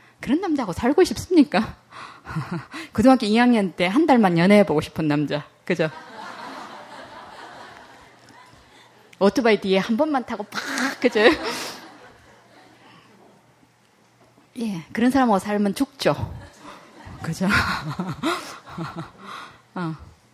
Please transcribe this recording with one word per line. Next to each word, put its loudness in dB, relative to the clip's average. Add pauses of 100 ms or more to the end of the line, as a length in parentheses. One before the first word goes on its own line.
(200)
그런 0
남자하고 -2
살고 2
싶습니까? 2 (480)
<laughs> -10
고등학교 6
이 4
학년 4
때 0
한 2
달만 6
연애해보고 6
싶은 -4
남자. -2 (220)
그죠? -2 (3250)
오토바이 2
뒤에 2
한 -2
번만 0
타고 -8
팍, -12 (400)
그죠? 2 (3500)
예, -6
그런 0
사람하고 2
살면 -2
죽죠. -2 (1080)
그죠? -6
<laughs> -6
어. -6 (400)